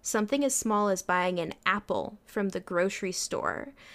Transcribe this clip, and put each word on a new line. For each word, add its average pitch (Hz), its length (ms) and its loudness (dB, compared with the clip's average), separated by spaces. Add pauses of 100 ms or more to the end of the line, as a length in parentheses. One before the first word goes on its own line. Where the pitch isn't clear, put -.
something 226 420 2
as 262 100 2
small 208 360 2
as 190 120 0
buying 180 380 2
an 160 140 -4 (120)
apple 202 600 0
from 196 240 -2
the 185 100 -4
grocery 185 520 0
store, - 580 -4 (260)